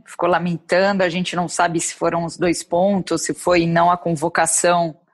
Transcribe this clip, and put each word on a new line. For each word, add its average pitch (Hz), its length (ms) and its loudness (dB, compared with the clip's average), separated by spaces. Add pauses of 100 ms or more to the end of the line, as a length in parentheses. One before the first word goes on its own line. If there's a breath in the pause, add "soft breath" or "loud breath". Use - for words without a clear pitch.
ficou - 220 -2
lamentando. 180 760 0
A 180 60 2
gente 175 260 -4
não 170 140 -2
sabe 170 320 0
se - 140 -6
foram 170 320 -2
os 156 100 -10
dois 170 260 0
pontos, 175 600 0
se - 100 -4
foi 175 320 2
não 170 260 4
a 180 60 2
convocação 170 960 0 (200)